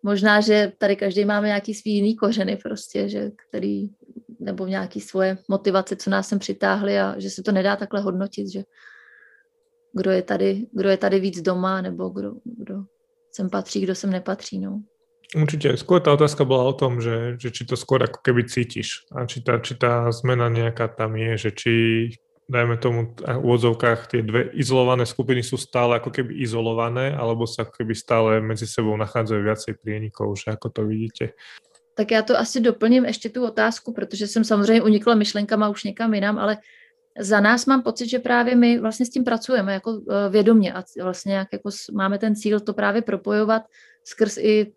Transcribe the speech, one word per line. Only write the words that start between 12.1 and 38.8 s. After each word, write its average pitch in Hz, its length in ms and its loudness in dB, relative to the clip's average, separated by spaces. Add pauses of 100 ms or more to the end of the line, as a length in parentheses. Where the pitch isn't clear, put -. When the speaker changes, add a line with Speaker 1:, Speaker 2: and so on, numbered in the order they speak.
Speaker 1:
kdo 202 400 -12 (480)
sem 190 180 -6
patří, 196 320 -4
kdo 190 140 -2
sem 202 140 -4
nepatří, 185 500 -6
no. 196 220 -8 (540)
Speaker 2:
Určite. 147 400 2
Skôr - 240 2
tá 151 160 6
otázka 147 320 2
bola 131 160 4
o 131 100 2
tom, 120 300 -2
že, 117 320 -4
že 120 160 -8
či 120 160 -10
to 127 80 -2
skôr 131 240 0
ako - 240 -2
keby 120 240 2
cítiš - 640 -6
a 120 160 -6
či 117 160 -10
tá, 120 160 2
či 120 160 -8
tá 120 320 0
zmena 120 400 0
nejaká 117 400 -2
tam 110 320 -4
je, 113 160 -2
že 110 160 -4
či, - 220 0 (760)
dajme 120 320 0
tomu, 117 320 -2
v - 320 -6
úvodzovkách 117 640 2
tie 113 160 -2
dve 110 320 0
izolované 127 480 2
skupiny 123 400 -2
sú 123 160 -6
stále 120 400 0
ako - 160 -8
keby 120 240 -4
izolované, 117 720 -2
alebo 117 320 -2
sa 117 240 -4
ako - 80 -20
keby 113 160 -4
stále 110 480 2
medzi 110 240 -4
sebou 107 320 -2
nachádzajú 110 480 -2
viacej 107 300 -2 (100)
prienikov, 107 560 -6
že 110 160 -6
ako - 160 -10
to 113 160 -6
vidíte? 113 480 -4 (640)
Speaker 1:
Tak 214 120 0
já 220 100 4
to 226 160 2
asi 233 220 -2
doplním 233 460 4
ještě 220 240 -6
tu 247 160 -4
otázku, 226 480 -2
protože 202 340 -6
jsem 220 160 2
samozřejmě 220 380 4
unikla 214 340 6
myšlenkama 208 540 0
už 208 140 -8
někam 214 300 -2
jinam, 208 260 0
ale 208 180 0 (600)
za 208 200 4
nás 226 260 4
mám 262 180 4
pocit, 226 240 -2
že 240 120 -2
právě 240 360 2
my 240 240 6
vlastně 220 260 -2